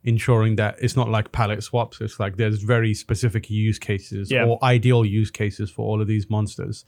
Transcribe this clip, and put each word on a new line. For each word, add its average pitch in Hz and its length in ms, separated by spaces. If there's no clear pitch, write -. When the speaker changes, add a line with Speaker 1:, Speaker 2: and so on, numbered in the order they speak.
Speaker 1:
ensuring 110 520
that 107 240
it's 127 160
not, 120 120
like, 107 220
palette 107 320
swaps. - 380
It's, 110 180
like, 98 160
there's 107 260
very 113 320
specific 110 560
use 107 300
cases 101 500
Speaker 2:
Yeah. 127 140
Speaker 1:
or 117 180
ideal 123 440
use 104 260
cases 104 400
for 113 160
all 107 140
of 104 80
these 107 200
monsters. 107 580